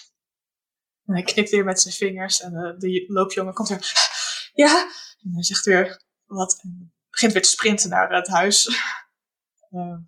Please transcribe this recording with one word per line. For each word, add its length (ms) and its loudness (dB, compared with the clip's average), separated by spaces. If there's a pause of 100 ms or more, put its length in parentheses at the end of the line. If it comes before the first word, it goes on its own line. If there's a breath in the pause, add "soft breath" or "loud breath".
(1080 loud breath)
En 80 -2
hij 80 -2
knipt 280 0
weer 140 4
met 160 0
zijn 140 0
vingers 460 -2
en, 140 -12
eh, 240 -8
de 300 -2
loopjongen 460 -2
komt 140 -4
weer. 240 -6 (600 loud breath)
Ja? 280 6 (400 loud breath)
En 120 -8
hij 80 -4
zegt 220 -2
weer 380 2 (220)
wat 380 -4
en 320 -14 (160)
begint 220 2
weer 100 2
te 60 6
sprinten 420 2
naar 220 2
het 160 0
huis, 380 4
<laughs> 1040 -8
eh, 260 -8 (120)